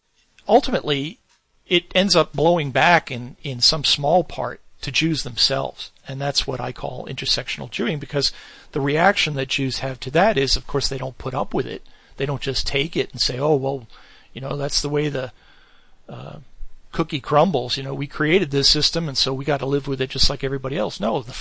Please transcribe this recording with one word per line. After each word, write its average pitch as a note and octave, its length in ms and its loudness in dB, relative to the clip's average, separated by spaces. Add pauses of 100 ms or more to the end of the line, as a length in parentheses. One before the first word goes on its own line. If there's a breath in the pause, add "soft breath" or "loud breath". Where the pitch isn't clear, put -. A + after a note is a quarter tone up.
(480)
ultimately, E3 720 2 (500)
it F3 160 4 (100)
ends F#3 220 4
up D#3 160 4
blowing D3 400 2
back D#3 400 4
in, B2 320 -10
in C3 160 -6
some D3+ 240 2
small D#3 400 4
part C3 360 -8 (200)
to - 100 -8
Jews D#3 320 0
themselves. C3+ 680 -2 (160)
And C3+ 120 -8
that's C#3+ 280 -4
what C3 120 -4
I B2+ 120 -6
call C3 340 -8
intersectional - 640 -4
Jewing, G3 300 -4
because C#3 320 -2 (400 loud breath)
the D3 80 -2
reaction D#3 540 2
that C3+ 140 -4
Jews C3 300 -2
have C3 220 -6
to C3 100 -8
that F#3 260 4
is, C3+ 200 2
of - 100 -4
course, - 220 0
they C3+ 100 -4
don't C3 180 -8
put - 160 -8
up - 220 -2
with B2 120 0
it. A2+ 160 -8 (340 soft breath)
They C#3 100 -2
don't C#3 160 -4
just - 240 -2
take D3 300 0
it C#3+ 160 0
and B2 80 -6
say, B2+ 180 0
"Oh, D3+ 160 2
well, C3+ 320 -2 (480 loud breath)
you - 60 -12
know, C3+ 160 -6
that's C#3+ 260 0
the D3 60 -2
way D3 200 0
the, C3 220 -6 (800 soft breath)
uh, - 300 -14 (520)
cookie D#3+ 300 -4
crumbles. D3 560 4
You C#3 80 -4
know, C#3 100 -6
we C#3+ 120 -4
created D#3 440 2
this C#3 180 4
system, E3 380 2
and C3+ 100 -6
so - 160 0
we C3+ 120 -4
gotta C#3 220 0
live C#3 200 0
with C3+ 140 -2
it C3 100 -2
just - 180 4
like C#3+ 140 -2
everybody C3+ 340 -2
else." G3+ 220 -2
No, F#3+ 240 0
the, A#2 180 -14